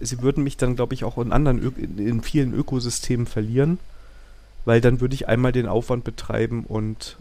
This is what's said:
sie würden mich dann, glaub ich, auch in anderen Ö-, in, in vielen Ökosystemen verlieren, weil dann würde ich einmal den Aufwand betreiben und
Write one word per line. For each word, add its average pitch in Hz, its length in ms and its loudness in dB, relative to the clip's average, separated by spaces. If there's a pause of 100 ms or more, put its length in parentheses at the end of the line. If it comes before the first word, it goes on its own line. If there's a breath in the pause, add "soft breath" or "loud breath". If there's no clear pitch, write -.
sie 123 220 -6
würden 139 200 2
mich 139 140 -4
dann, 127 180 2
glaub 120 180 -2
ich, 131 120 -4
auch - 140 -4
in 120 140 -2
anderen 135 300 4
Ö-, 127 140 -2
in, - 220 -8
in 113 240 0
vielen 135 320 0
Ökosystemen 120 720 -2
verlieren, 127 520 2 (840 soft breath)
weil 117 160 6
dann 120 220 6
würde 123 120 0
ich - 140 -4
einmal 120 240 4
den 120 160 0
Aufwand 117 360 0
betreiben 113 600 -4
und 107 540 -6